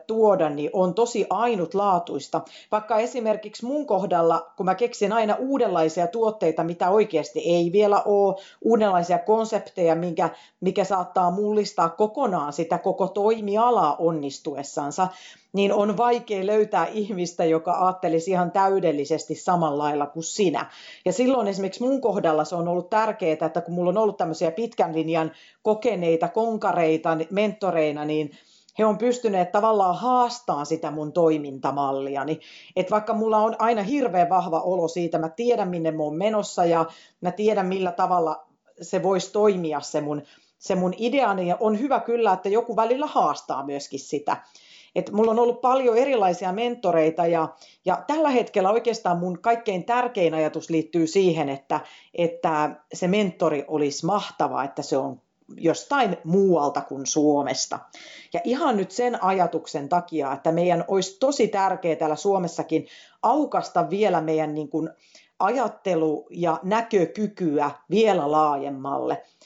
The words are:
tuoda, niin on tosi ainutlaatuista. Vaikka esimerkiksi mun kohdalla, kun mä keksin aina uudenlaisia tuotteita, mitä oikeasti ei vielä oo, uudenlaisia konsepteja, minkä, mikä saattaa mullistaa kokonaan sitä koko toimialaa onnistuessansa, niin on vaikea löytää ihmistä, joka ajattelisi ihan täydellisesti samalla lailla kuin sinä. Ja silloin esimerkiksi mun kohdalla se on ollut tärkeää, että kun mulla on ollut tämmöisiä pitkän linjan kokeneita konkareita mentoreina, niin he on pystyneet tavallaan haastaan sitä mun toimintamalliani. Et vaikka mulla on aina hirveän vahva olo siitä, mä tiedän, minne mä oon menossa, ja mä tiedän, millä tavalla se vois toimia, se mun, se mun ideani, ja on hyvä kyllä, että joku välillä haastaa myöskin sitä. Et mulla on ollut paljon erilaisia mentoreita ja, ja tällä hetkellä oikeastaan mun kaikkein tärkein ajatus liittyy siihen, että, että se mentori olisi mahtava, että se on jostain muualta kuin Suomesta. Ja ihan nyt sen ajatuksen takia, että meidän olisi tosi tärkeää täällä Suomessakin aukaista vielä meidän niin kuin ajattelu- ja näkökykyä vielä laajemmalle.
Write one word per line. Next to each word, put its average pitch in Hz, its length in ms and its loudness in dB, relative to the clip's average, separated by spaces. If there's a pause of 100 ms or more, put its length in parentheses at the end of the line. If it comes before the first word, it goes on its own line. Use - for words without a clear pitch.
tuoda, 208 420 2
niin 147 240 -4
on 180 200 2
tosi 233 360 0
ainutlaatuista. 185 1120 0 (300)
Vaikka 214 260 0
esimerkiksi 220 680 -4
mun 285 200 -4
kohdalla, 170 720 2
kun 196 80 -4
mä 185 100 2
keksin 208 380 -2
aina 220 260 2
uudenlaisia 196 680 0
tuotteita, 214 560 -2
mitä 175 260 -2
oikeasti 160 500 0
ei 170 320 2
vielä 208 340 4
oo, 202 340 2 (220)
uudenlaisia 190 560 2
konsepteja, 208 800 0
minkä, 170 340 -2 (300)
mikä 190 240 0
saattaa 180 480 0
mullistaa 202 580 0
kokonaan 196 640 -2
sitä 175 240 -2
koko 185 300 0
toimialaa 208 880 2
onnistuessansa, 143 1120 -4 (460)
niin 196 200 2
on 208 240 0
vaikea 233 480 0
löytää 208 400 2
ihmistä, 190 600 -4
joka 160 400 2
ajattelisi 180 460 0
ihan 180 200 0
täydellisesti 160 840 0
samalla 156 480 0
lailla 147 220 0
kuin 160 180 -10
sinä. 160 460 -2 (360)
Ja 185 80 2
silloin 247 340 2
esimerkiksi 196 360 -4
mun 269 180 0
kohdalla 170 440 2
se 180 100 -8
on 170 120 -2
ollut 175 220 -2
tärkeää, 214 560 0
että - 160 -2
kun 170 120 -8
mulla 175 160 0
on 180 80 2
ollut 208 200 2
tämmöisiä 160 340 -2
pitkän 180 440 -2
linjan 160 360 -2 (320)
kokeneita 180 640 0
konkareita 175 920 0 (120)
mentoreina, 170 760 0
niin 151 260 -2 (460)
he 214 80 2
on 214 120 2
pystyneet 214 540 0
tavallaan 208 440 4
haastaan 226 680 0
sitä 160 260 -4
mun 151 220 -6
toimintamalliani. 139 1300 0 (360)
Et 180 160 -2
vaikka 214 220 0
mulla 220 240 2
on 220 220 2
aina 220 240 2
hirveän 190 460 2
vahva 170 320 0
olo 180 260 0
siitä, 170 300 -2
mä 160 120 -2
tiedän, 233 400 0
minne 165 220 -2
mä 156 120 -2
oon 151 120 -4
menossa, 202 500 0
ja 165 200 4 (360)
mä 180 100 -4
tiedän, 208 340 0
millä 185 260 -2
tavalla 175 540 0 (360)
se 175 220 -4
vois 190 280 0
toimia, 180 480 2
se 151 220 -4
mun, 147 200 -4 (380)
se - 160 -2
mun 180 220 0
ideani, 220 500 0
ja 175 120 0
on 214 200 0
hyvä 262 200 0
kyllä, 226 340 0
että 196 160 -4
joku 226 260 0
välillä 247 320 0
haastaa 139 580 -2
myöskin 139 340 -8
sitä. - 380 -4 (580)
Et 185 160 -4
mulla 214 200 2
on 220 80 2
ollut 240 220 2
paljon 254 360 2
erilaisia 202 560 0
mentoreita 175 720 0
ja, 165 240 0 (360)
ja 180 220 -2
tällä 302 220 2
hetkellä 208 420 2
oikeastaan 226 460 0
mun 175 240 -4
kaikkein 196 440 -2
tärkein 240 480 0
ajatus 156 360 -2
liittyy 160 380 0
siihen, 165 420 2
että, 139 300 -4 (340)
että 160 600 0 (180)
se - 140 -4
mentori 180 600 0
olisi 147 380 -2
mahtava, 147 580 -2
että 139 180 -8
se 139 160 -2
on 135 240 -4 (360)
jostain 202 640 0
muualta 165 580 2
kuin 135 240 -10
Suomesta. 147 760 0 (540)
Ja 170 100 -2
ihan 262 340 0
nyt 185 140 -2
sen 247 320 -2
ajatuksen 165 640 0
takia, 156 440 -2
että 151 180 -2
meidän 170 360 2
olisi 190 320 -2
tosi 262 280 2
tärkeää 185 480 0
täällä 151 200 0
Suomessakin 170 720 0 (340)
aukaista 202 680 0
vielä 185 320 2
meidän 156 340 0
niin 151 140 -6
kuin 160 200 -4 (500)
ajattelu- 190 920 0
ja 170 340 -2
näkökykyä 190 1080 0 (180)
vielä 185 420 2
laajemmalle. 139 920 -2 (220)